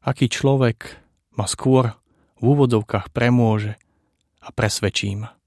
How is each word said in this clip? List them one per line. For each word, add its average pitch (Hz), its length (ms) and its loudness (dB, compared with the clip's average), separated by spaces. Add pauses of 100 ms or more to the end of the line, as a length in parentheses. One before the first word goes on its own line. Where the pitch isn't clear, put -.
Aký 131 240 0
človek 135 720 -2 (320)
ma 101 160 -4
skôr 131 480 0 (400)
v - 80 -8
úvodzovkách 120 640 2
premôže 113 640 0 (720)
a - 80 -18
presvedčí 101 640 -4
ma? 110 160 -12 (140)